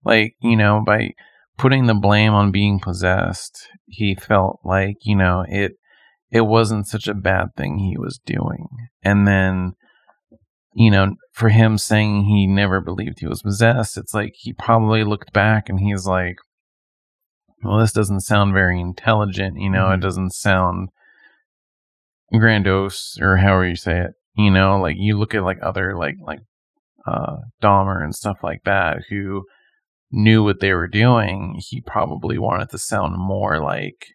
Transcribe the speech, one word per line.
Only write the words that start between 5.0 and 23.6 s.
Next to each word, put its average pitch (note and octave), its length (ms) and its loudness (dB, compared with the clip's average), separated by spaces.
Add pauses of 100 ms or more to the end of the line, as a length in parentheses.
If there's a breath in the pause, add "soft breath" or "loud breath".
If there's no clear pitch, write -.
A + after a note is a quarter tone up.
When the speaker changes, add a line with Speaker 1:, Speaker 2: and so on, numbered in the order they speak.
Speaker 1:
you G#2 160 0
know, F#2 320 2
it, G2+ 240 -4 (580 soft breath)
it A#2 120 2
wasn't G#2+ 460 0
such G#2+ 200 -8
a G#2 60 -4
bad F#2 420 -2
thing - 220 -6
he F#2+ 180 -4
was - 300 -10
doing. - 420 -6 (340)
And G2+ 240 2
then, F#2 460 2 (1000 soft breath)
you A2 160 6
know, G2 240 2 (180)
for A2+ 160 0
him A2 300 6
saying G#2 460 2
he G2+ 220 4
never G2 360 2
believed - 380 -8
he - 60 -8
was - 160 -8
possessed, A2+ 540 0
it's - 160 -14
like G#2+ 240 -6
he - 160 -14
probably A2 520 2
looked G#2 280 -6
back G#2+ 380 2
and F#2+ 100 -2
he's G2 260 -2
like, F#2 300 -2 (1300)
"Well, G2+ 160 0
this A2 140 2
doesn't G2 280 -2
sound G2+ 320 2
very F#2 260 2
intelligent, G2 800 -4
you G2 120 -4
know, F#2+ 180 2
it F#2+ 40 2
Speaker 2:
Mm-hmm. F#2 100 0
Speaker 1:
doesn't F#2 320 -4
sound F#2 560 -2 (1400 soft breath)
grandiose," G2 880 2
or F#2+ 160 4
however F#2 320 4